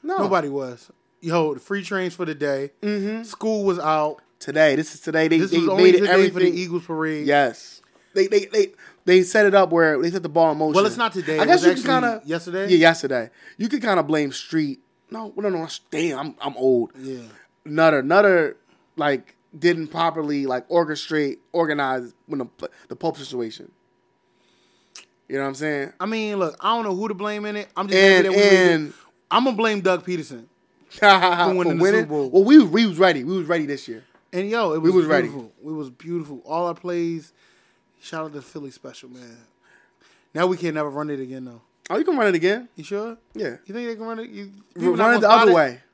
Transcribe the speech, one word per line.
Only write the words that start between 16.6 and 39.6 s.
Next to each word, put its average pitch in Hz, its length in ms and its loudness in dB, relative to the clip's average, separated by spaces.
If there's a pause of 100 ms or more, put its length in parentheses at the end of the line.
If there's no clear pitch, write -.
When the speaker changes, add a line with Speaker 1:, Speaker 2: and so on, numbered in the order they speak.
Speaker 2:
Yeah. 131 200 -12 (440)
Speaker 1:
Nutter, 151 380 2
Nutter, 175 540 2 (400)
like, 143 380 -4 (240)
didn't 165 300 0
properly, 160 560 -4
like, 127 240 -6
orchestrate, 151 680 -2 (140)
organize 139 600 -2 (140)
when 143 140 -8
the, - 280 -12 (200)
the - 80 -14
Pope 160 200 -6
situation. 123 540 -12 (1600)
You 135 80 -8
know 139 60 -4
what 139 60 -4
I'm 139 60 -8
saying? 143 440 -6
Speaker 2:
I 180 60 -6
mean, 214 320 -6
look, 170 240 -4
I 214 160 0
don't 233 80 -6
know 196 100 -4
who 208 140 -6
to 220 60 -6
blame 208 320 -8
in 208 100 -8
it. 208 200 -12
I'm 190 120 -6
just 190 100 2
Speaker 1:
And, 190 280 6
Speaker 2:
happy 190 100 0
that 202 140 6
we 185 240 6
Speaker 1:
and 151 180 -6 (380)
Speaker 2:
I'm 233 140 2
gonna 247 120 -2
blame 214 240 -2
Doug 180 240 -2
Peterson 143 460 -10 (180)
Speaker 1:
<laughs> - 220 -20
for - 160 2 (480)
Speaker 2:
winning 175 240 0
the 170 40 2
Speaker 1:
winning? 202 200 2
Speaker 2:
Super 151 80 -6
Bowl. 143 200 -4
Speaker 1:
Well, 190 140 6
we, 285 180 10
we 208 240 2
was 165 120 -6
ready. 170 260 2
We 185 140 -4
was 160 80 -6
ready 165 180 -2
this 139 240 -10
year. 110 160 -18 (280)
Speaker 2:
And 196 180 -6
yo, 220 220 -2
it 160 100 -6
Speaker 1:
We 165 80 4
Speaker 2:
was 185 120 2
Speaker 1:
was 156 40 0
ready. 139 220 0
Speaker 2:
beautiful. 123 240 -16 (120)
It 147 60 -14
was 151 200 -10
beautiful. 151 540 -12
All 165 220 -6
our 170 80 -6
plays. 170 580 -8 (680)
Shout 160 240 -12
out 156 80 -14
to 143 100 -14
Philly 139 300 -16
special, 127 360 -20
man. 123 280 -20 (1000)